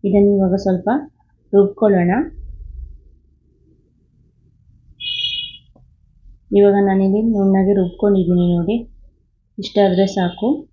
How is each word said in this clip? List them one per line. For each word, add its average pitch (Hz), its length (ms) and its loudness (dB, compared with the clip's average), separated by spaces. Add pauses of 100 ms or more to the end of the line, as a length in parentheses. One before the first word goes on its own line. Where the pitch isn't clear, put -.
ಇದನ್ನು 202 340 2
ಇವಾಗ 190 180 0 (100)
ಸ್ವಲ್ಪ 185 220 -2 (640)
ರುಬ್ಕೊಳ್ಳೋಣ. 196 580 2 (4000)
ಇವಾಗ 202 160 4 (120)
ನಾನಿಲ್ಲಿ 190 340 0 (120)
ನುಣ್ಣಗೆ 196 460 2
ರುಬ್ಕೊಂಡಿದ್ದೀನಿ 180 680 0 (100)
ನೋಡಿ, 180 200 -2 (800)
ಇಷ್ಟಾದ್ರೆ 196 500 2 (100)
ಸಾಕು. 185 320 -2 (240)